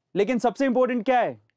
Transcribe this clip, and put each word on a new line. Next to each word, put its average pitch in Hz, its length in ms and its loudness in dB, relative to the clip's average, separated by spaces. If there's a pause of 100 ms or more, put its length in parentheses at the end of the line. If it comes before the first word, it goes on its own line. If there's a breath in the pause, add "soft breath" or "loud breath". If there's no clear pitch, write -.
(140)
लेकिन 208 240 0
सबसे 254 280 0
इंपॉर्टेंट 247 380 0
क्या 247 160 2
है? 147 200 -4 (160)